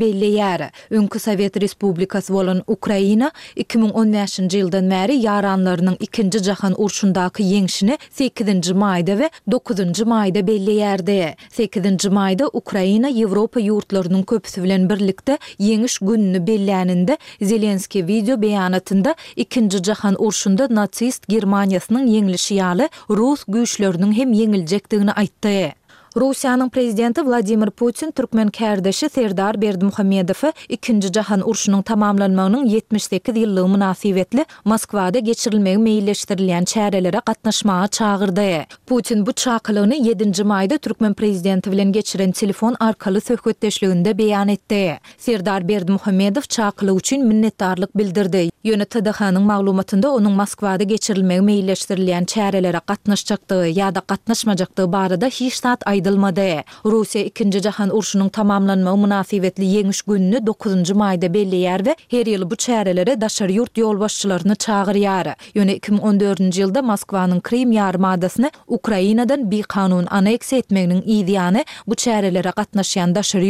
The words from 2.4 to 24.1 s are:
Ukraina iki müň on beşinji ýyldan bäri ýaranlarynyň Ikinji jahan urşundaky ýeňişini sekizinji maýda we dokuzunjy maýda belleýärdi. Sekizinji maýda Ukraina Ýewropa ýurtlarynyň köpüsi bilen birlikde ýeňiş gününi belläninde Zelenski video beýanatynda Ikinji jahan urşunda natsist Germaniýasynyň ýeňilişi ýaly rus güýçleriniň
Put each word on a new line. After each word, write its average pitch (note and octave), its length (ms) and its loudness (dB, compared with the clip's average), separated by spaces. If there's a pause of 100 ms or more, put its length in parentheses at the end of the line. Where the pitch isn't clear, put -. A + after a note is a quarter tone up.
Ukraina G#3+ 640 0 (240)
iki - 220 -4
müň A3 160 2
on G#3+ 200 2
beşinji G3 500 -2
ýyldan F#3 260 0
bäri G#3 320 0
ýaranlarynyň F#3+ 760 0
Ikinji G#3+ 440 -2
jahan F#3+ 340 0
urşundaky F#3+ 680 0
ýeňişini G3 540 0 (140)
sekizinji A#3+ 360 -2 (260)
maýda F#3+ 460 0
we D#4 100 0 (220)
dokuzunjy G3 520 -2
maýda G#3 440 0
belleýärdi. G3 880 0 (160)
Sekizinji G3+ 580 -2
maýda G3 440 2
Ukraina G3+ 560 0
Ýewropa A3 500 0
ýurtlarynyň F#3+ 640 0
köpüsi G3+ 380 -4
bilen F#3 260 2
birlikde G#3 480 -2 (220)
ýeňiş A3 420 0
gününi F#3+ 460 0
belläninde F#3+ 680 0 (240)
Zelenski G3+ 640 -2
video A3 280 0
beýanatynda G3 800 0 (200)
Ikinji G#3 480 0
jahan G3+ 360 0
urşunda G#3 500 0
natsist A3+ 600 -2
Germaniýasynyň G3+ 760 0
ýeňilişi G3+ 480 0
ýaly F#3+ 340 0 (200)
rus A#3+ 380 2
güýçleriniň G3+ 640 0